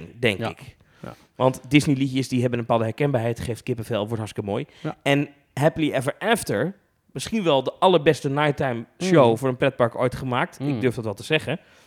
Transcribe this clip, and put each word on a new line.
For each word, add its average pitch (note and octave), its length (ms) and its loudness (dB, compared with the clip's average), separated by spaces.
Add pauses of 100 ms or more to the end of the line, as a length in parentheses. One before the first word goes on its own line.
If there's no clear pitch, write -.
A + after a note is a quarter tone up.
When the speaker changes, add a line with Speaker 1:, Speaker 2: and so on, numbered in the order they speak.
(200)
Speaker 1:
denk A2 200 0
Speaker 2:
Ja. A2+ 100 -4
Speaker 1:
ik. - 260 -16 (260)
Speaker 2:
Ja. - 140 -12 (200)
Speaker 1:
Want C3 320 2
Disney-liedjes, C3+ 600 2
die B2 140 0
hebben A#2+ 180 0
een A#2 60 -6
bepaalde A2+ 220 0
herkenbaarheid, A#2+ 520 -2
geeft A#2 240 -8
kippenvel, A2+ 400 -4
wordt A2 140 -4
hartstikke G#2+ 320 -8
mooi. B2 160 -4 (160)
Speaker 2:
Ja. - 220 -8
Speaker 1:
En C#3+ 260 0 (240)
Happily D3+ 400 0
Ever C3 260 -4
After, F3 560 -2 (360)
misschien G3+ 320 -6
wel C#3 200 4
de C3 160 -4
allerbeste D#3 500 4
nighttime C#3 560 0 (160)
show E3 280 6
Speaker 2:
Mm. A2+ 80 2
Speaker 1:
voor C3 120 -2
een B2 80 -2
pretpark B2+ 380 0
ooit B2 200 -2
gemaakt, C3 440 -4
Speaker 2:
Mm. C3+ 100 -4
Speaker 1:
ik B2 120 -2
durf A#2+ 140 2
dat A#2+ 80 -6
wel G#2+ 100 -4
te A#2 100 -14
zeggen, D#3 360 -2 (280)